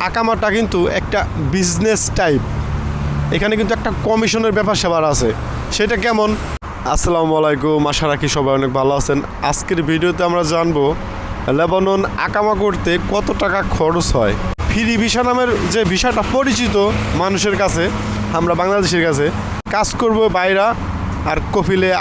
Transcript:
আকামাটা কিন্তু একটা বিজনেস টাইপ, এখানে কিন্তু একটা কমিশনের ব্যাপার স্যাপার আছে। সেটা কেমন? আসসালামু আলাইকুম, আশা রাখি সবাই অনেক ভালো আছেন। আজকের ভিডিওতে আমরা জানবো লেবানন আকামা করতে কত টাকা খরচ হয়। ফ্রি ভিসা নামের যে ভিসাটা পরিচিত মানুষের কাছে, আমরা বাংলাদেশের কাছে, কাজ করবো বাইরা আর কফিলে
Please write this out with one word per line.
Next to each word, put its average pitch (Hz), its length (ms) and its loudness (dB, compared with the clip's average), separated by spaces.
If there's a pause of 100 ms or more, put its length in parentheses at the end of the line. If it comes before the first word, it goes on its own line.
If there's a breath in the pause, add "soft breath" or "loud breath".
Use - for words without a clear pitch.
আকামাটা 226 440 0
কিন্তু 208 280 0 (200)
একটা - 200 -2 (320)
বিজনেস 185 500 0 (140)
টাইপ, 156 260 2 (960)
এখানে 208 200 0
কিন্তু 220 180 0
একটা 220 180 -2 (160)
কমিশনের 220 500 0
ব্যাপার 208 240 0
স্যাপার 170 220 0 (100)
আছে। 117 160 0 (460)
সেটা 214 280 0
কেমন? 220 260 2 (560)
আসসালামু 160 540 2
আলাইকুম, 151 480 2
আশা 147 200 0
রাখি 143 200 0
সবাই 135 320 0
অনেক 135 140 0
ভালো 135 260 2
আছেন। 139 180 0 (320)
আজকের 165 300 -2 (100)
ভিডিওতে 170 340 0
আমরা 175 200 2 (100)
জানবো 165 300 2 (760)
লেবানন 190 440 2 (260)
আকামা 208 260 0 (100)
করতে 180 280 0 (200)
কত 202 160 -2 (160)
টাকা 190 160 0 (160)
খরচ 165 320 2 (100)
হয়। 107 160 2 (360)
ফ্রি 226 280 2
ভিসা 220 260 0
নামের 247 260 2 (240)
যে 226 80 2 (100)
ভিসাটা 226 320 0 (120)
পরিচিত 247 400 2 (460)
মানুষের 196 400 0
কাছে, 170 220 2 (500)
আমরা 170 280 2
বাংলাদেশের 180 460 2
কাছে, 147 180 0 (460)
কাজ 202 160 0 (140)
করবো 220 220 2 (140)
বাইরা 190 280 2 (640)
আর 156 80 -2 (160)
কফিলে 190 360 2 (120)